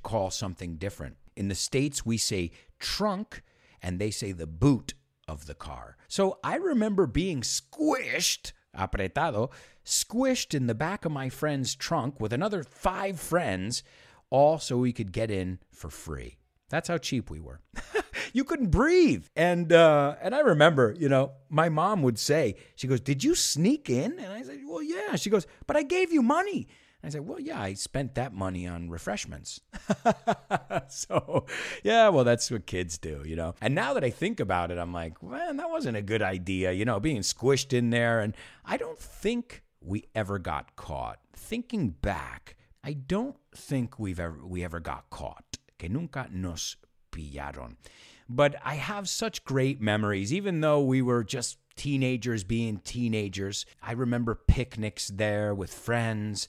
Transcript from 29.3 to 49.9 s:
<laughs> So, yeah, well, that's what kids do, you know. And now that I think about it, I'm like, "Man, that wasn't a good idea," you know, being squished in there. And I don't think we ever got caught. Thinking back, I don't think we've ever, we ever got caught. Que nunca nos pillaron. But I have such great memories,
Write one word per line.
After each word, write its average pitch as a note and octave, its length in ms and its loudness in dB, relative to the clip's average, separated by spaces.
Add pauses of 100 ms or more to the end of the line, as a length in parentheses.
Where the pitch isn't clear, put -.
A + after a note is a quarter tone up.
<laughs> - 60 -20 (1200)
So, - 580 -2 (360)
yeah, A3 260 8
well, C#3+ 160 6
that's A#2+ 260 4
what A2 160 -4
kids F2+ 320 -4
do, D2 260 -8
you D#2+ 120 -6
know. E2 240 -4
And B2 140 0
now B3 200 0
that D3+ 100 0
I A#2+ 60 2
think G3+ 280 -4
about F2+ 320 0
it, F2 80 -4
I'm F2 140 -4
like, E2 300 -8
"Man, D4 340 -6
that E4 140 -4
wasn't B3 260 -2
a G#2 60 -4
good G#2 200 0
idea," F#2 480 0
you F#2+ 140 0
know, A2 160 0
being C3 220 -2
squished C3+ 500 0
in A#2+ 180 2
there. A#2 300 2
And G#2+ 160 -2 (280)
I A3 120 -4
don't A#4+ 220 -8
think - 640 -6 (160)
we G2 240 -6 (100)
ever G2+ 240 -2
got E2 380 -6
caught. B1+ 420 -8 (160)
Thinking A3 560 -4
back, D#2 640 -6 (280)
I C#3 80 -8
don't F#3 460 -4 (180)
think - 420 -4
we've F#2+ 220 -4
ever, E2 260 -6
we F2+ 160 -6
ever E2+ 160 -6
got - 320 -10
caught. - 480 -12 (200)
Que E2 100 -8
nunca C3+ 420 -6
nos F2+ 460 -6 (340)
pillaron. C#2+ 640 -12 (520)
But C#3+ 260 2 (100)
I D3 120 -4
have F#3+ 320 -6
such - 360 -6
great C3+ 360 0
memories, G#2 520 0